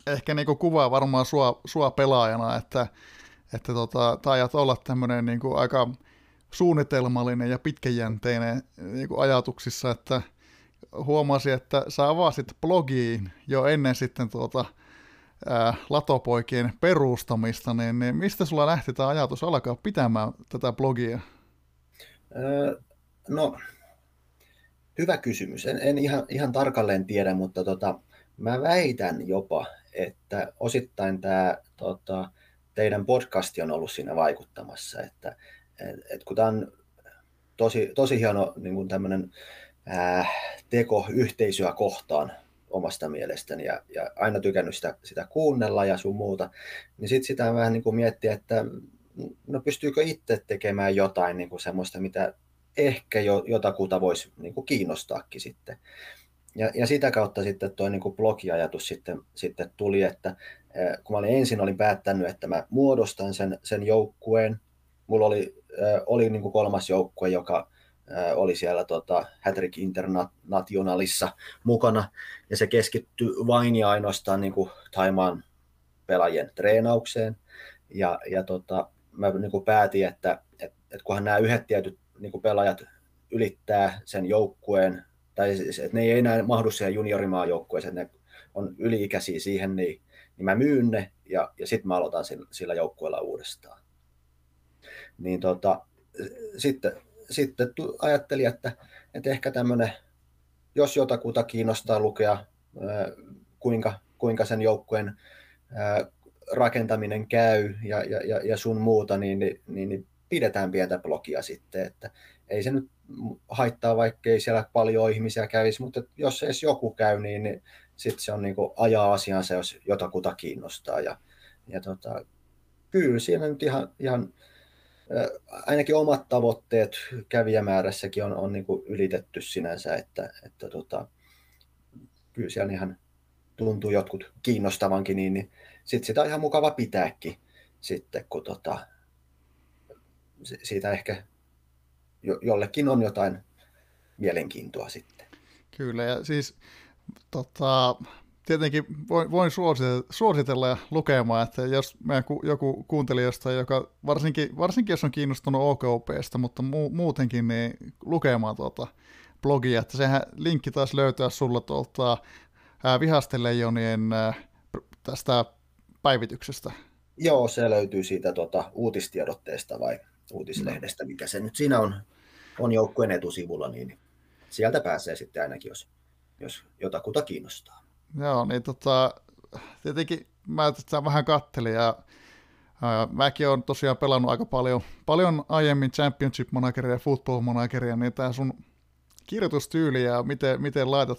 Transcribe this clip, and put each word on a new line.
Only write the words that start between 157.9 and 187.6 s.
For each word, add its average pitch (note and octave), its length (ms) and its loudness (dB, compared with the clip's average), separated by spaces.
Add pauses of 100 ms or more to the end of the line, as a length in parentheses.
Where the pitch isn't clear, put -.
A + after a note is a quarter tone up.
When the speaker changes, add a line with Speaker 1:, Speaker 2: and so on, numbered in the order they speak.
Speaker 1:
lukemaan A#2+ 520 2
tuota C#2 300 -6 (560)
blogia, B2+ 380 2
että - 160 -6
sehän C3+ 260 2 (140)
linkki D3+ 340 -2
taisi C#3 260 0
löytyä C3+ 320 2
sulla A#2+ 320 -2
tuolta, B2+ 580 -2 (640)
ää, B2+ 160 4
Vihasten D3 420 2
Leijonien, A2+ 680 0
ää, A2 220 0 (380)
pr-, - 100 -10 (200)
tästä B2+ 420 0 (580)
päivityksestä. B2 720 0 (440)
Speaker 2:
Joo, C#3+ 320 4
se A2+ 220 0
löytyy G2+ 340 2
siitä, F#2 280 -2
tota, F2 400 -2
uutistiedotteesta E2+ 1080 -6
vai A#1+ 200 -4 (320)
uutislehdestä, - 720 -8
mikä - 220 -12
se G2+ 140 -6
nyt A2 160 -8
siinä C#3 240 4
on, G2+ 140 2 (640)
on A#2 140 0
joukkueen A2 380 2
etusivulla, F2 580 -6
niin B1 300 -12 (520)
sieltä A2 300 0
pääsee E2 360 -4
sitten - 260 -8
ainakin, C2+ 260 -8
jos, - 200 -16 (520)
jos C3+ 240 -14 (160)
jotakuta - 420 -4
kiinnostaa. - 600 -14 (340)
Speaker 1:
Joo, C3+ 260 0
niin B2 180 -2
tota, C3 520 2 (680)
tietenkin D#3 440 -4 (200)
mä D3+ 260 2
tätä D3 320 -4
vähän D3 200 2
kattelin, B2+ 500 0
ja, A2+ 240 2 (840)
ää, A2+ 300 0
mäkin C#3 360 2
oon C3+ 140 2
tosiaan C3+ 340 0
pelannut C3 340 2
aika A#2 140 0
paljon, B2+ 360 0 (260)
paljon D#3+ 420 4
aiemmin C#3+ 420 4
Championship C#3 640 -2
Manageria B2+ 400 0
ja B2 60 0
Football C3 420 -2
Manageria, A#2+ 560 -2